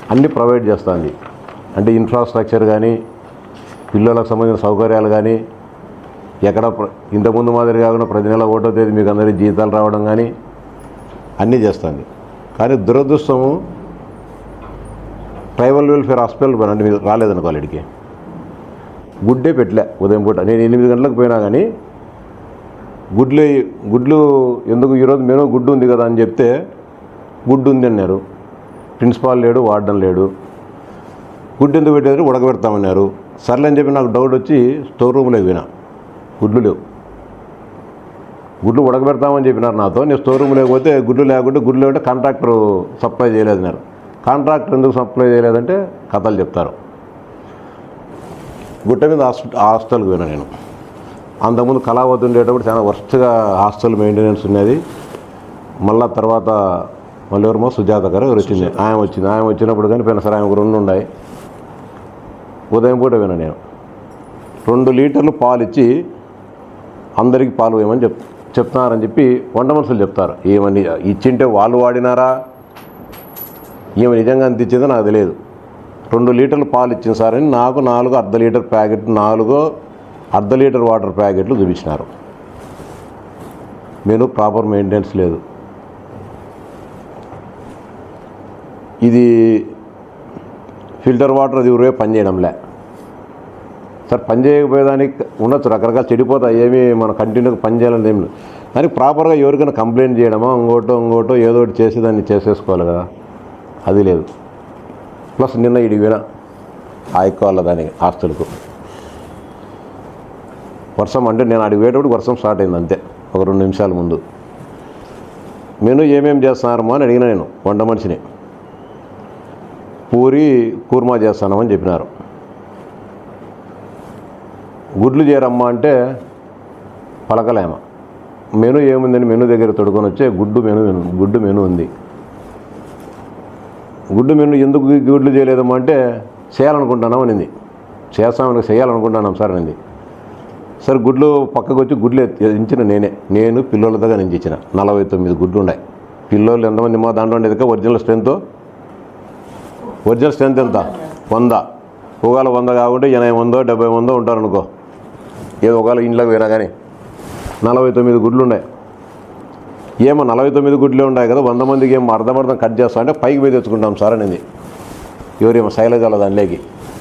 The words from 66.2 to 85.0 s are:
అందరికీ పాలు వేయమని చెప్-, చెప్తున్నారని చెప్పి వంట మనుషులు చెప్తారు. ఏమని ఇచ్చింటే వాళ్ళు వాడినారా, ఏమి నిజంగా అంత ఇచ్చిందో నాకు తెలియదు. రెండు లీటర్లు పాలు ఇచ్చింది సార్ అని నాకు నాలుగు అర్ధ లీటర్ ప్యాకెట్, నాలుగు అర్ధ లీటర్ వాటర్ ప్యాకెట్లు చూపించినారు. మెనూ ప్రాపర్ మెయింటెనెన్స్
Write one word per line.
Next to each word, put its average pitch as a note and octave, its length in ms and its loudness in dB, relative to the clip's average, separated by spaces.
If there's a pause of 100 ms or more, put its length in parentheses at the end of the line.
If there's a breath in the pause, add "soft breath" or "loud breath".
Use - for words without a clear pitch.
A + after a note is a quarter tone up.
అందరికీ B2 340 2
పాలు A2+ 260 0
వేయమని A2 260 0
చెప్-, - 560 -6
చెప్తున్నారని A#2+ 440 0
చెప్పి B2 400 0 (120)
వంట B2+ 160 0
మనుషులు B2+ 300 0
చెప్తారు. F2+ 340 -2 (100)
ఏమని G2 360 2
ఇచ్చింటే G2 640 0
వాళ్ళు A2+ 320 2
వాడినారా, B2 640 0 (1500)
ఏమి A#2+ 180 4
నిజంగా C3 300 2
అంత A#2+ 160 0
ఇచ్చిందో B2 260 0
నాకు A#2 180 2
తెలియదు. G#2 300 0 (800)
రెండు A#2+ 180 2
లీటర్లు C3+ 340 2
పాలు B2 280 0
ఇచ్చింది A2 240 -2
సార్ A2+ 180 2
అని D3 160 0
నాకు B2+ 280 0
నాలుగు B2+ 360 0
అర్ధ G#2+ 200 0
లీటర్ A#2 260 2
ప్యాకెట్, A2 540 -2
నాలుగు A2+ 560 0 (640)
అర్ధ G2+ 200 0
లీటర్ C3+ 280 2
వాటర్ G#2 360 0
ప్యాకెట్లు G2+ 380 0
చూపించినారు. F2 500 -2 (2000)
మెనూ A2+ 200 2
ప్రాపర్ G#2+ 380 -2
మెయింటెనెన్స్ G2+ 500 -2